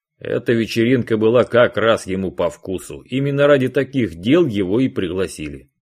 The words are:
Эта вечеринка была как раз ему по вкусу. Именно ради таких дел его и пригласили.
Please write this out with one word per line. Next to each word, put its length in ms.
Эта 340
вечеринка 640
была 280
как 320
раз 300
ему 240
по 200
вкусу. 500
Именно 460
ради 220
таких 480
дел 300
его 340
и 80
пригласили. 800